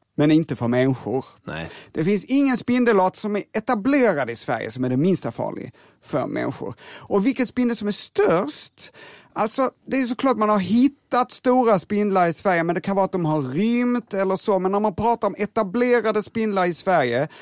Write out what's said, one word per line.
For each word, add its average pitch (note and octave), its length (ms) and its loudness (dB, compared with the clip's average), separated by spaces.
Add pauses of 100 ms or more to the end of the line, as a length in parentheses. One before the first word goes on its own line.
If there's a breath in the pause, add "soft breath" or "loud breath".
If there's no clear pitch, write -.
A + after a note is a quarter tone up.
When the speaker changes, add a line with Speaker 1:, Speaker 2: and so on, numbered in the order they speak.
(160)
Speaker 1:
Men D3+ 160 2
inte D#3 240 2
för A#2+ 120 -2
människor. B2+ 580 0 (180)
Speaker 2:
Nej. D#2+ 260 -8 (220 loud breath)
Speaker 1:
Det D#3+ 120 -4
finns F#3+ 220 0
ingen C4+ 320 2
spindelart A#3 580 2
som G#3 200 -4
är G3 80 -4 (100)
etablerad A3 760 2
i A#2 60 -6
Sverige A2 360 -4
som B2+ 120 -4
är B2+ 60 0
det B2+ 80 0
minsta D#3 340 0
farlig - 420 -8 (280 soft breath)
för B2 260 -4
människor. A#2 480 -6 (200 loud breath)
Och - 300 -2
vilken C4 220 0
spindel A#3+ 300 -2
som G#3 100 -4
är - 40 -2
störst? - 1040 -2 (400 loud breath)
Alltså, A3 380 0 (160)
det B3+ 100 -2
är C4 80 2
såklart B3 320 0
man G#3+ 120 0
har G#3+ 100 4
hittat A#3+ 720 2
stora B3 480 2
spindlar G3 480 0
i E3 60 0
Sverige, E3+ 300 0
men E3+ 120 -2
det F3+ 60 -4
kan G3 140 -2
vara F#3+ 100 2
att F#3+ 60 -4
de F3+ 140 -2
har D#3 160 0
rymt A#3 720 -2
eller F#3+ 220 0
så. F#3+ 240 0
Men F#3+ 120 -2
när G3+ 80 2
man G#3+ 160 -2
pratar A3 320 0
om G3 100 -4
etablerade G#3+ 840 0
spindlar G#3 420 -2
i F3 80 0
Sverige C#3+ 540 0 (140 loud breath)